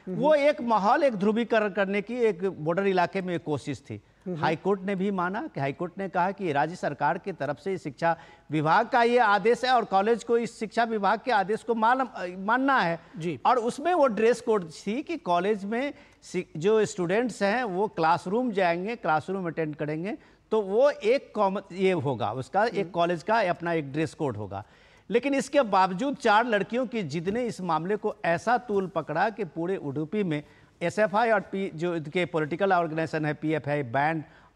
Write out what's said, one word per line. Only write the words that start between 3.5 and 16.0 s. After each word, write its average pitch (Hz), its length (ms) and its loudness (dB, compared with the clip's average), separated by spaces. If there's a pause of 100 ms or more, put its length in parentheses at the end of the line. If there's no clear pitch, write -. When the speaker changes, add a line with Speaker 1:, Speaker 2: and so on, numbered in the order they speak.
Speaker 2:
थी। - 240 -12 (240)
Speaker 1:
हम्म। 180 100 -6
Speaker 2:
हाई 151 200 0
कोर्ट 196 240 -2
ने 196 140 -4
भी 190 160 -2
माना 196 440 -4
कि 160 60 -6
हाई 139 120 -2
कोर्ट 175 260 -8
ने 196 100 -6
कहा 180 220 0
कि 190 220 -4
राज्य 156 240 0
सरकार 151 420 -2
की 196 140 -10
तरफ 143 260 -6
से 190 200 -6
शिक्षा 165 380 -2 (340)
विभाग 160 380 2
का 240 140 4
ये 240 160 4
आदेश 220 460 4
है 254 60 2
और 233 140 4
कॉलेज 202 400 2
को 233 140 2
इस 233 220 -6
शिक्षा 226 240 -2
विभाग 214 400 0
के 254 80 0
आदेश 202 300 0
को 240 120 0
मान-, 220 640 0
मानना 247 420 2
है। 170 200 0 (180)
Speaker 1:
जी। 156 280 -4
Speaker 2:
और 254 120 6
उसमें 269 360 0
वो 294 120 6
ड्रेस 226 340 2
कोड 202 300 0 (160)
थी 226 160 -4
कि 330 140 -8
कॉलेज 185 480 0
में 233 300 -4 (280)